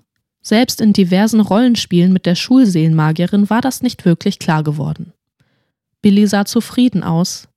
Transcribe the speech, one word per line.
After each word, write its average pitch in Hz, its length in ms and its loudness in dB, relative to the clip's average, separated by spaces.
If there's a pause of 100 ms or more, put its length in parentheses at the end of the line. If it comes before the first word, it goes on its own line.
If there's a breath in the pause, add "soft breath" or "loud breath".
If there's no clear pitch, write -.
(420)
Selbst - 380 -2
in 214 140 2
diversen 208 460 2
Rollenspielen 190 760 2
mit 185 100 -2
der 170 100 0
Schulseelenmagierin 175 1160 0
war 220 100 0
das - 220 -4
nicht - 240 -4
wirklich 175 320 -2
klar 156 240 -2
geworden. 156 500 -6 (880)
Billy 208 260 4
sah 202 200 0
zufrieden 247 560 -2
aus, 170 540 -4